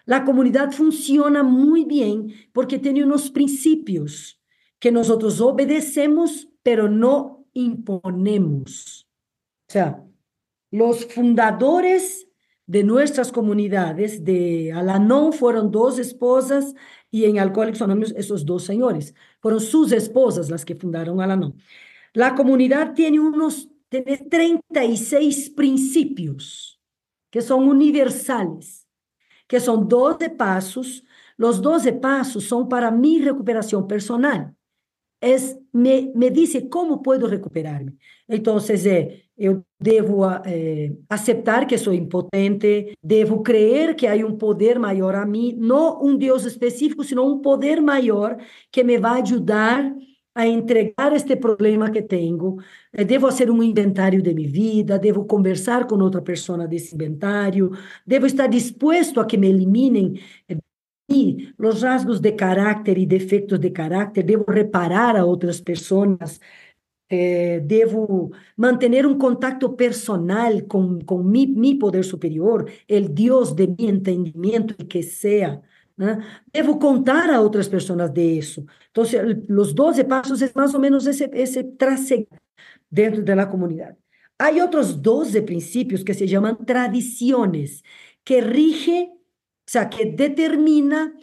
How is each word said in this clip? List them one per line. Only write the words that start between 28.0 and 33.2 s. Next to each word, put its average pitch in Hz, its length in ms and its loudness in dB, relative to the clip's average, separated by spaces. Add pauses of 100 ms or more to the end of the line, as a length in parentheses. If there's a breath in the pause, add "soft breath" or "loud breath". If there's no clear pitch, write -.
que 247 140 0
son 220 280 0
doce 285 400 2
pasos. 214 760 -4 (340 soft breath)
Los 226 240 2
doce 277 320 2
pasos 269 500 -2
son 240 240 -2
para 240 220 0
mi 285 300 4